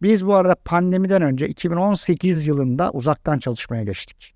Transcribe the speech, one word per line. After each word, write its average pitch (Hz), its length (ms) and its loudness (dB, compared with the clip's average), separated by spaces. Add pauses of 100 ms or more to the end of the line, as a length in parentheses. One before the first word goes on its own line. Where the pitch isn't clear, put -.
Biz 196 240 2
bu 202 100 2
arada 180 200 4
pandemiden 185 640 0
önce 139 260 0
iki - 240 -4
bin 170 40 -2
on 196 180 0
sekiz 175 540 0
yılında 139 440 0
uzaktan 143 480 -2
çalışmaya 117 440 -6
geçtik. - 520 -12